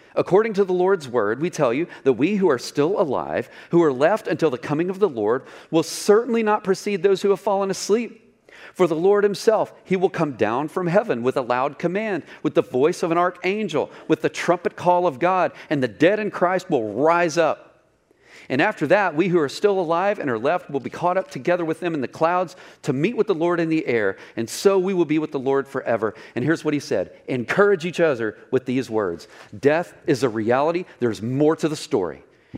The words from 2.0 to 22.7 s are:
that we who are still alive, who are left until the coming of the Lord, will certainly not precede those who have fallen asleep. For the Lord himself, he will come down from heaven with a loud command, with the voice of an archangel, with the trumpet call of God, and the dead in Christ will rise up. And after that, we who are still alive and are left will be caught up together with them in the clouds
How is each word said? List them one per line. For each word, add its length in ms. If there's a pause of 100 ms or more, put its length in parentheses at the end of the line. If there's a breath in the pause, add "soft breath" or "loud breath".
that 100
we 220
who 120
are 100
still 400
alive, 520 (200 loud breath)
who 120
are 100
left 340
until 240
the 80
coming 300
of 120
the 80
Lord, 340 (280 loud breath)
will 120
certainly 600
not 220
precede 380
those 200
who 80
have 100
fallen 300
asleep. 500 (540 loud breath)
For 120
the 80
Lord 300
himself, 500 (100)
he 120
will 120
come 260
down 340
from 180
heaven 360
with 140
a 60
loud 360
command, 440 (200 loud breath)
with 120
the 80
voice 400
of 80
an 80
archangel, 720 (160 loud breath)
with 160
the 60
trumpet 480
call 300
of 120
God, 340 (160 loud breath)
and 140
the 60
dead 320
in 100
Christ 400
will 240
rise 420
up. 480 (640 loud breath)
And 140
after 240
that, 280
we 140
who 120
are 80
still 300
alive 400
and 120
are 80
left 320
will 100
be 100
caught 280
up 120
together 340
with 160
them 120
in 100
the 60
clouds 480 (260 loud breath)